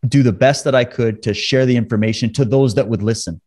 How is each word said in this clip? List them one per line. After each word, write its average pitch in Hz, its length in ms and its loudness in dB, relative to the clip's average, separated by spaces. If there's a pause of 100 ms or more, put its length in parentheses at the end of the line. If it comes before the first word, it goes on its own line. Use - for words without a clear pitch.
do 135 160 2
the 120 100 4
best 131 320 2
that 135 100 0
I 123 100 4
could 113 380 -4
to 107 100 -2
share 131 320 0
the 127 140 2
information 110 560 -2
to 143 100 0
those 131 300 2
that 123 140 0
would 107 140 -4
listen. 104 440 -6